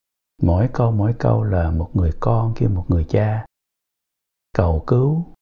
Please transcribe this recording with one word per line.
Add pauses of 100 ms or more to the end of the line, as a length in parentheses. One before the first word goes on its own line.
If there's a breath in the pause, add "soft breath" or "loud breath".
(420)
Mỗi
câu,
mỗi
câu
là
một
người
con
kêu
một
người
cha, (1080)
cầu
cứu